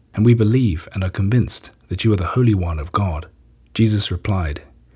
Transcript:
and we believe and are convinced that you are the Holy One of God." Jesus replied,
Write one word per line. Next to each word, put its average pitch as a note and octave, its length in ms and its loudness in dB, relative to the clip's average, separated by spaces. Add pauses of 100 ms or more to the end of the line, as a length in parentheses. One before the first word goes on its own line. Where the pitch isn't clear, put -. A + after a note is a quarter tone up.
(140)
and G#2+ 120 2
we A#2+ 80 8
believe A2 580 0
and F#2+ 100 -4
are F#2 60 -2
convinced G#2 640 -2 (180)
that - 160 -4
you A2 80 2
are G2+ 40 2
the F2+ 180 -2
Holy A#2+ 200 4
One E2+ 240 -2
of D2+ 140 -10
God." E2+ 360 -4 (440)
Jesus G#2+ 380 2
replied, F2+ 520 -4 (340)